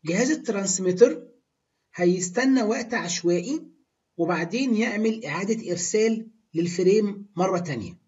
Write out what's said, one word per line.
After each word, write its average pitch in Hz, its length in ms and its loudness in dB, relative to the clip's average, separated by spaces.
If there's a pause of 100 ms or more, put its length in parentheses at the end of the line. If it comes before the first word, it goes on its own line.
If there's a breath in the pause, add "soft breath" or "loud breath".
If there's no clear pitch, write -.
جهاز 214 260 2
الترانسميتر 185 960 2 (680)
هيستنى 226 680 2
وقت 233 300 -2
عشوائي 175 720 -2 (500)
وبعدين 175 580 -2
يعمل 220 500 -2
إعادة 180 460 -4
إرسال 214 560 0 (260)
للفريم 185 840 2
مرة 185 240 0
تانية. 113 380 -8 (100)